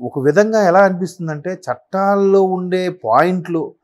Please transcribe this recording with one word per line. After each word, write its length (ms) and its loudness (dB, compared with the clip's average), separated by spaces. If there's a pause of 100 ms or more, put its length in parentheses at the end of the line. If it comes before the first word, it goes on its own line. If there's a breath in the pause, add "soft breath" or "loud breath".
ఒక 180 -8
విధంగా 480 2
ఎలా 120 4
అనిపిస్తుందంటే, 720 -2
చట్టాల్లో 880 -2
ఉండే 520 -4 (100)
పాయింట్లు 680 0 (100)